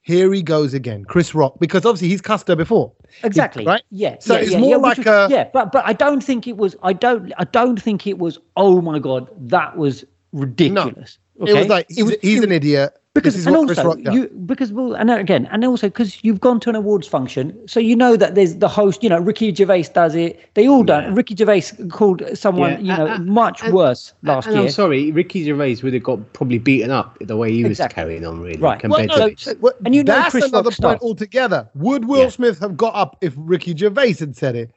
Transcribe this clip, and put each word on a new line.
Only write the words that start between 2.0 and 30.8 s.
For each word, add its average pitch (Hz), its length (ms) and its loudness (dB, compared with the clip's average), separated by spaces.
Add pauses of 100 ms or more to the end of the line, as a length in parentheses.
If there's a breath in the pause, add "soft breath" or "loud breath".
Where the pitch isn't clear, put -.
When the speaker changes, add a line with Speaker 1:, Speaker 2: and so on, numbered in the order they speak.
Speaker 1:
he's 190 140 -2
cussed - 260 -4
her 175 80 2
before. 165 340 0 (300 soft breath)
He, 240 60 -4
Speaker 2:
Exactly. 196 400 -2
Speaker 1:
right? 202 240 0
Speaker 2:
Yeah, 190 300 -4
Speaker 1:
So 226 160 0
Speaker 2:
yeah, - 40 0
Speaker 1:
it's - 120 0
Speaker 2:
yeah, 180 60 2
Speaker 1:
more 254 120 4
Speaker 2:
yeah, 285 60 4
Speaker 1:
like 254 200 2
Speaker 2:
which 233 100 -4
was, 202 240 4
Speaker 1:
a 277 40 4
Speaker 2:
yeah, 226 180 0
but, - 180 0
but 269 160 0
I 226 60 0
don't 285 320 0
think 247 240 -4
it 226 80 -12
was, 196 260 -2
I 190 120 0
don't, 226 420 -2
I 175 80 -4
don't 240 360 0
think 208 260 -4
it 196 120 -4
was, 170 200 -6 (180)
"Oh 185 240 6
my 160 180 -4
God, 131 300 -4 (220)
that 160 260 0
was 143 300 -4 (260)
ridiculous." 139 840 -2 (200)
Speaker 1:
No. 190 80 -6
It 208 60 2
was 156 120 4
Speaker 2:
Okay? 202 40 -2
Speaker 1:
like, 180 220 2
Speaker 2:
It 185 140 -2
was, 226 80 0
Speaker 1:
"He's, 214 100 -4
he's 214 160 2
Speaker 2:
it 233 60 2
Speaker 1:
an 196 80 0
idiot. 143 440 0 (180)
Speaker 2:
because, 285 200 2
Speaker 1:
This 190 80 -4
is 165 40 -2
Speaker 2:
and 277 100 4
Speaker 1:
what 311 100 4
Chris 175 120 -2
Speaker 2:
also, 170 120 2
Speaker 1:
Rock - 140 -4
does." - 100 -2
Speaker 2:
you, 254 140 0 (180)
because, 233 260 -6
well, 247 220 -6
and 220 160 0
again, 185 400 0
and 220 140 -2
also 240 260 0
'cause 208 320 -4
you've 214 180 0
gone 247 200 2
to 233 100 -4
an 220 60 -2
awards 208 320 -2
function, 139 480 -4 (100)
so - 140 -2
you 233 160 4
know 240 200 6
that 180 200 2
there's 180 200 4
the 175 120 0
host, 202 340 0
you 233 60 2
know, 170 100 4
Ricky 208 340 0
Gervais 185 420 2
does 170 200 2
it. 165 240 -4 (160 soft breath)
They 220 140 6
all 269 160 6
done. 151 200 4
Speaker 3:
Yeah. - 100 -6
Speaker 2:
Ricky 226 200 0
Gervais 202 280 2 (280)
called 190 320 2 (120)
someone, 180 380 0
Speaker 3:
Yeah, - 60 -6
Speaker 2:
you 190 140 -4
Speaker 3:
and, 185 60 -2
Speaker 2:
know, 156 160 0
Speaker 3:
and, 175 120 -6
Speaker 2:
much 208 380 0
Speaker 3:
and, 220 100 0
Speaker 2:
worse 147 380 2 (100)
Speaker 3:
and, 151 60 -6
Speaker 2:
last 135 180 0
Speaker 3:
and 220 100 -2
Speaker 2:
year. 196 100 2
Speaker 3:
I'm 156 40 -2
sorry, 151 400 0
Ricky 170 340 -2
Gervais 143 380 -2
would 131 120 -4
have 120 100 -4
got 107 300 -6
probably 123 240 -2
beaten 131 340 0
up 117 280 -4
the 110 160 -8
way 113 160 -2
he 117 120 0
was 107 80 0
Speaker 2:
Exactly. 117 300 -4
Speaker 3:
carrying 82 220 -8
on, 82 160 -10
really, 85 200 -10
Speaker 2:
Right. 143 180 0
Speaker 3:
compared - 300 0
Speaker 1:
Well, 302 100 0
no, 220 120 2
Speaker 3:
to 214 120 -16
Speaker 2:
So, 240 180 -8
Speaker 1:
well, 247 120 2 (120)
Speaker 2:
and 240 100 0
you 285 100 4
know 202 100 2
Speaker 1:
that's 320 160 2
Speaker 2:
Chris 262 140 0
Speaker 1:
another 240 260 0
Speaker 2:
Rock's 202 100 -10